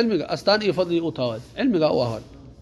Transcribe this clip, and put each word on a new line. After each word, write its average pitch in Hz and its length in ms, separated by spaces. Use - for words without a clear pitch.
cilmiga, 208 260
astaan 196 340
iyo 196 100
fadli 170 280
u 165 120
tahay, 127 180
waad. 113 120
Cilmiga 175 360
u - 100
ah, 117 80
waad. 110 120